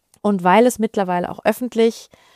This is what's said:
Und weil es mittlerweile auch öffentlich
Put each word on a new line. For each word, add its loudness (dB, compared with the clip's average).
Und -2
weil 6
es -2
mittlerweile -4
auch -14
öffentlich -2